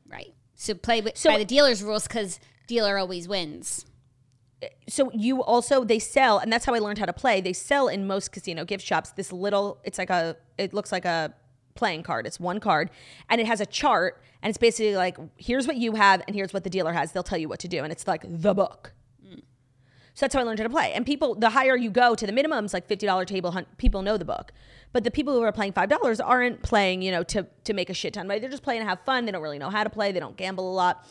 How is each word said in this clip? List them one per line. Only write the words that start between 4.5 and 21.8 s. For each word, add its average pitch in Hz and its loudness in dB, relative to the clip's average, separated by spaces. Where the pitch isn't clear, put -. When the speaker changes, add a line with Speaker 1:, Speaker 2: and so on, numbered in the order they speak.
Speaker 2:
So 262 0
you 247 0
also, 240 4
they 220 2
sell, 233 4
and 220 -2
that's 233 0
how 247 2
I 233 2
learned 208 -2
how 208 -2
to 180 -4
play. 208 2
They 185 -4
sell 277 0
in 196 -2
most 196 -4
casino 175 -8
gift 190 -6
shops 160 -2
this 185 -10
little, 202 -2
it's - -8
like 185 -4
a, 165 0
it 190 -4
looks 202 -4
like 180 -4
a 165 -2
playing 170 -2
card. 117 -4
It's - -10
one 180 -4
card, 160 2
and 233 4
it 220 0
has 220 0
a 202 0
chart, 202 2
and 208 -2
it's 202 -4
basically 220 2
like, 180 0
"Here's 254 -2
what 302 -2
you 233 0
have, 196 6
and 208 -8
here's 196 -4
what 190 -4
the 190 -6
dealer 170 -2
has." 160 0
They'll 185 -4
tell 180 -4
you 156 -4
what - -8
to 175 -12
do, 165 -4
and 156 -6
it's - -8
like 170 -2
the 175 2
book. - -2
Speaker 1:
Mm. - -20
Speaker 2:
So - -2
that's 269 2
how 269 4
I 247 2
learned 220 -2
how 220 -2
to 226 -2
play. 294 2
And 233 -2
people, 277 0
the 220 4
higher 262 6
you 233 0